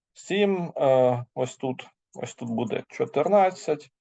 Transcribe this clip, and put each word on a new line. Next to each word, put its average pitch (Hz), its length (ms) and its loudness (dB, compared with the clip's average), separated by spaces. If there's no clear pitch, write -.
сім, 190 640 -2
е, 127 480 4
ось 127 220 -6
тут, 131 300 -8
ось - 200 -12
тут 117 160 -10
буде 113 380 -4
чотирнадцять 180 1000 0